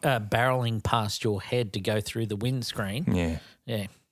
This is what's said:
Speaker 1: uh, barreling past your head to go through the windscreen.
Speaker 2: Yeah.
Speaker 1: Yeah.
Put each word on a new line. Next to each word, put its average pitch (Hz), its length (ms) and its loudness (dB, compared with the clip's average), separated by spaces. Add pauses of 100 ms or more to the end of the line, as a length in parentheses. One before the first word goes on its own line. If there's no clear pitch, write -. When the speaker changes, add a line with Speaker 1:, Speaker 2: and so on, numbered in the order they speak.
Speaker 1:
uh, 135 160 4
barreling 117 640 2
past 107 400 0
your 104 180 0
head 120 320 -2
to 104 60 -4
go 107 220 0
through 113 240 -4
the 104 120 -2
windscreen. 117 760 -2
Speaker 2:
Yeah. 82 260 2 (260)
Speaker 1:
Yeah. 104 220 -4 (240)